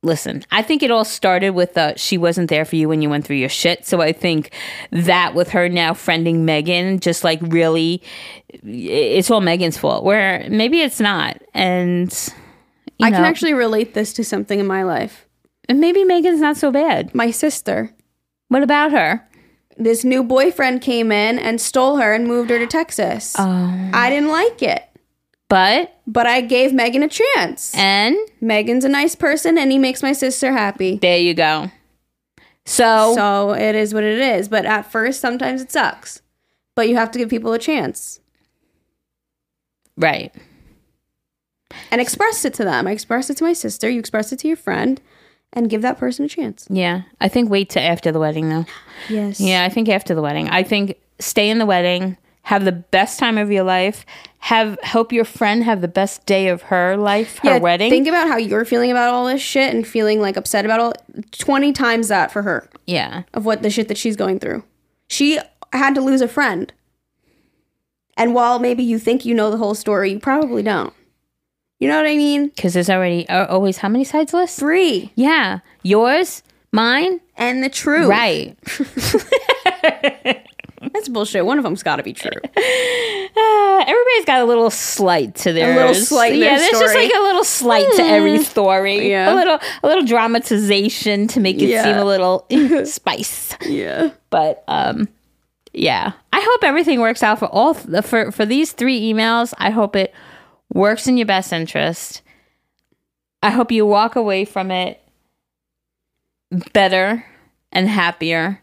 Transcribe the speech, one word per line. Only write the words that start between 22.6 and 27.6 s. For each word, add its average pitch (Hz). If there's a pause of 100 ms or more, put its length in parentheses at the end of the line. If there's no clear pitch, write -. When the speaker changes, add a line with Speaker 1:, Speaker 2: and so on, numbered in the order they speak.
Speaker 2:
Texas. 233
Speaker 1:
Oh. 185
Speaker 2:
I 240
didn't 294
like 370
it. 214 (640)
Speaker 1:
But? 202 (100)
Speaker 2:
But 233
I 247
gave 254
Megan 262
a 302
chance. 427